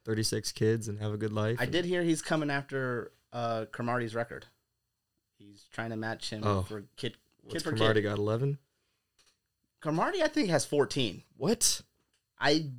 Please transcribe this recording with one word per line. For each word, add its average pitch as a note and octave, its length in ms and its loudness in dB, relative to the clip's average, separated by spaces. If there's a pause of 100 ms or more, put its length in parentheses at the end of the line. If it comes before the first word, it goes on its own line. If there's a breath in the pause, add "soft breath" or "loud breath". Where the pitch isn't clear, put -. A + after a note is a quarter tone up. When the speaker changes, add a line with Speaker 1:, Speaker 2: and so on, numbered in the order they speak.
Speaker 1:
thirty-six A2 460 0
kids A2+ 360 2
and G#2 120 -6
have G#2 140 -2
a G#2+ 40 -4
good G#2+ 160 -2
life. G#2+ 260 0
Speaker 2:
I C3 40 0
Speaker 1:
And C3 80 -2
Speaker 2:
did F3 140 0
hear F3 180 0
he's E3 180 2
coming D#3 280 0
after, C3+ 600 -4 (200)
uh, A#2 400 -2
Cromartie's A#2+ 440 -2
record. A#2 300 -6 (920)
He's G2+ 340 -20
trying A2+ 200 -6
to A2+ 40 -6
match A2 360 -6
him G#2+ 120 -8
Speaker 1:
Oh. G2+ 200 2
Speaker 2:
for G#2 200 -8 (140)
kid, A#2+ 180 -6 (260)
Speaker 1:
What's - 120 -16
Speaker 2:
kid E3 100 -4
for D#3+ 120 -4
Speaker 1:
Cromartie A2 260 4
Speaker 2:
kid. G2+ 80 0
Speaker 1:
got, G#2 80 -2
eleven? A#2 400 0 (1200)
Speaker 2:
Cromartie, A3 420 2
I D4+ 40 6
think, D4 220 2
has D#3 160 4
fourteen. B2+ 580 0 (140)
Speaker 1:
What? - 440 2 (580)
Speaker 2:
I D3 400 2